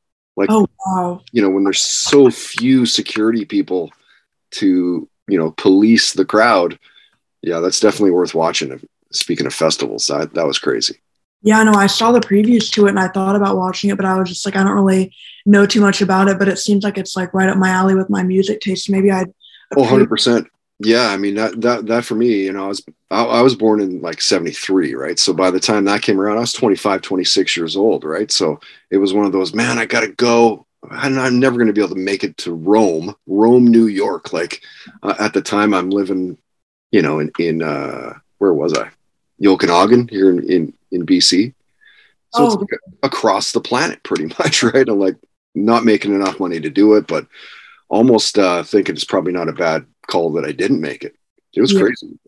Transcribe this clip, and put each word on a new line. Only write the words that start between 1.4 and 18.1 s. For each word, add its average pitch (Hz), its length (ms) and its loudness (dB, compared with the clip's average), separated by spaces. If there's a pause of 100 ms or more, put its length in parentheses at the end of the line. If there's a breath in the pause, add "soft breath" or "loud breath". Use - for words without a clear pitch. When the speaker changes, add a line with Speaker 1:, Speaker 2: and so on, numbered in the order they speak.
Speaker 1:
know, 95 80 2
when 98 140 0
there's - 180 -2
so - 480 4
few 127 560 0
security 110 580 -2
people 92 480 -4 (600)
to, 90 540 0 (220)
you 98 100 0
know, 80 140 0
police 107 640 4
the 95 100 0
crowd. 104 540 2 (640 soft breath)
Yeah, 85 180 -4
that's 90 200 -2
definitely 104 320 2
worth 87 220 0
watching. 78 460 -2 (320)
Speaking - 340 -4
of - 80 -8
festivals, 71 520 -2
that, 73 280 -6
that 80 120 -2
was 67 120 -2
crazy. - 400 -4 (440)
Speaker 2:
Yeah, 214 200 4
no, 220 100 4
I 202 140 4
saw 220 260 0
the 247 80 4
previews 214 520 2
to 208 140 4
it 196 40 2
and 196 100 0
I 185 80 0
thought 190 280 -2
about 196 200 0
watching 185 340 -2
it, 202 60 -2
but 196 80 -2
I 190 140 0
was 185 100 -2
just - 160 -12
like, 196 120 -6
"I 196 60 2
don't 196 120 0
really 190 400 0 (320 loud breath)
know 202 200 6
too 202 140 2
much 196 220 2
about 190 260 2
it," 190 100 0
but 196 100 0
it 185 100 -2
seems 202 260 0
like 202 140 -4
it's, - 180 -8
like, 180 160 -6
right 190 160 2
up 196 80 0
my 185 140 2
alley 190 240 2
with 190 160 0